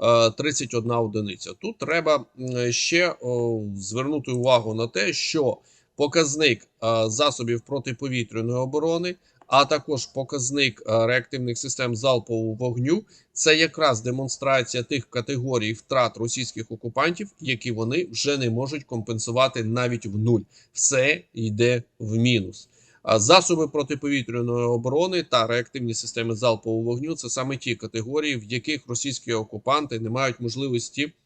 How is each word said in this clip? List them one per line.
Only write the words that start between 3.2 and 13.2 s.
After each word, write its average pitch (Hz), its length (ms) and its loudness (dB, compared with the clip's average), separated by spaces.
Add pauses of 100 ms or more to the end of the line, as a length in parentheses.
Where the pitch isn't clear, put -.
о, 120 420 0 (140)
звернути 131 540 -4
увагу 123 440 4
на 113 120 -2
те, 185 260 0
що 135 460 0 (380)
показник, 147 720 2 (160)
е, 113 260 2
засобів 120 500 0
протиповітряної 123 960 -4
оборони, 165 580 -2 (300)
а 139 180 6
також 139 420 -2
показник, 135 800 -2
е, 110 200 2
реактивних 123 520 -2
систем 127 380 -4
залпового 113 580 0
вогню — 123 500 0 (280)